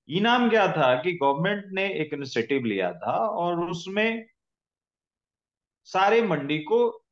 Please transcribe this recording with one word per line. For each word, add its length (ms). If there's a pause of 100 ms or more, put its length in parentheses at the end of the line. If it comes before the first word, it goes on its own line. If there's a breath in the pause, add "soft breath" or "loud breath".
इनाम 420
क्या 220
था 300
कि 100
गवर्नमेंट 560
ने 260
एक 200
initiative 500
लिया 280
था 200
और 580
उसमें 560 (1600)
सारे 380
मंडी 360
को 540